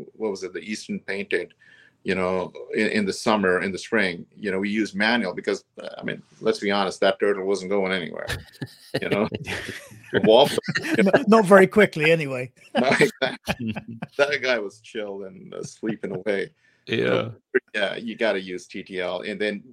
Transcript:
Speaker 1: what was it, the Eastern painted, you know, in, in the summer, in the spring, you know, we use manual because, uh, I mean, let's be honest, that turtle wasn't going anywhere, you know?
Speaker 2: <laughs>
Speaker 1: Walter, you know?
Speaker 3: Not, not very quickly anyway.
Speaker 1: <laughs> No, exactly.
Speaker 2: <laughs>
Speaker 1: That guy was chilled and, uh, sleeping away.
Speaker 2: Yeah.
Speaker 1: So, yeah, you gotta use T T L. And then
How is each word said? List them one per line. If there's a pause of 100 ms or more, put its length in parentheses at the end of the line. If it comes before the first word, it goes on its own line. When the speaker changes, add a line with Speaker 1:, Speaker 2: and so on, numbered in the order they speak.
(120)
Speaker 1:
what
was
it,
the
Eastern
painted, (500)
you
know, (220)
in,
in
the
summer,
in
the
spring, (120)
you
know,
we
use
manual
because, (180)
uh, (100)
I
mean, (180)
let's
be
honest,
that
turtle
wasn't
going
anywhere, (760)
you
know? (460)
Speaker 2:
<laughs>
Speaker 1:
Walter, (400)
you
know?
Speaker 3:
Not,
not
very
quickly
anyway. (120)
Speaker 1:
<laughs>
No,
exactly. (220)
Speaker 2:
<laughs>
Speaker 1:
That
guy
was
chilled
and,
uh,
sleeping
away. (340)
Speaker 2:
Yeah.
Speaker 1:
So, (400)
yeah,
you
gotta
use
T
T
L.
And
then (100)